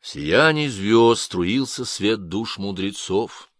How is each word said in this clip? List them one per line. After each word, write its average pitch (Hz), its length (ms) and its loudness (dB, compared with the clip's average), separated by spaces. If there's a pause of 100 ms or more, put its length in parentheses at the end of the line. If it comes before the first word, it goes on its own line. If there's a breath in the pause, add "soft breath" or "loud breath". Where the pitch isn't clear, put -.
В - 80 -18
сиянии 143 600 2
звёзд 113 540 4
струился 117 640 -4
свет 101 420 -2
душ 104 300 -6
мудрецов. 98 1000 -6